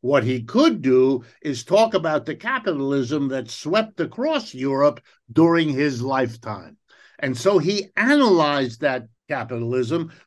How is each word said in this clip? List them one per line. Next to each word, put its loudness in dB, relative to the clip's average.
What 2
he -2
could 2
do 4
is -8
talk 2
about -2
the -8
capitalism -4
that -8
swept -4
across -4
Europe 0
during 4
his -2
lifetime. -4
And -4
so 2
he -2
analyzed 2
that -2
capitalism -4